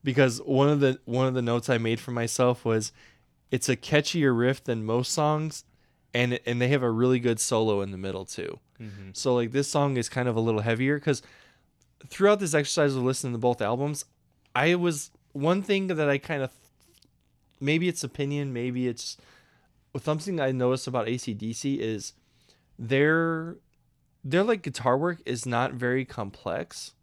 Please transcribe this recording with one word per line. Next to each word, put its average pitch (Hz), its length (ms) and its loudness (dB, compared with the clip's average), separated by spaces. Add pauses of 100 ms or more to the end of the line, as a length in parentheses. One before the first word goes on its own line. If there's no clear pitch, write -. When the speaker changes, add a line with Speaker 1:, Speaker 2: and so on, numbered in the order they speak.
Speaker 1:
Because 127 380 2
one 139 260 4
of 147 120 4
the, 131 260 4
one 127 200 2
of 131 80 0
the 127 80 0
notes 117 280 0
I 120 80 4
made 113 220 0
for - 100 -12
myself 120 560 0
was, 110 260 0 (580)
it's - 180 -2
a 127 80 2
catchier 147 600 2
riff 123 260 0
than 113 220 -4
most 120 280 -2
songs, 151 520 -2 (480)
and, 123 320 0
and 120 160 -2
they 123 80 2
have 135 140 2
a 120 80 2
really 123 280 4
good 117 220 0
solo 110 400 2
in 98 120 -6
the 92 60 -10
middle 95 260 -6
too. - 340 -10 (220)
Speaker 2:
Mm-hmm. 98 340 -14
Speaker 1:
So, 127 200 2
like, 120 180 2
this 139 160 0
song 143 280 2
is 120 120 -2
kind 127 200 -2
of 113 80 0
a 113 40 2
little 113 200 2
heavier, 123 400 0
'cause 143 220 0 (880)
throughout 202 320 4
this 160 140 -2
exercise 143 400 2
of 127 80 -2
listening 131 300 -2
to 117 60 -4
both 120 240 2
albums, 135 420 -2 (500)
I 156 200 4
was, 175 360 -2 (220)
one 170 300 0
thing 196 260 0
that 151 200 2
I 139 100 2
kind 143 240 -4
of, 127 80 -4 (1120)
maybe 160 280 2
it's 165 160 -4
opinion, 143 480 -4
maybe 123 360 -2
it's, - 280 -8 (840)
something 160 380 -4
I 135 120 2
noticed 127 340 0
about 123 220 -2
A 123 100 -2
C 117 160 -6
D 107 180 -6
C 139 280 -4
is 110 320 -6 (680)
their, 160 800 0 (680)
their, 156 180 2
like, 214 200 2
guitar 127 360 0
work 170 260 -2
is 120 220 -4
not 123 280 0
very 127 300 -2
complex. - 880 -10 (100)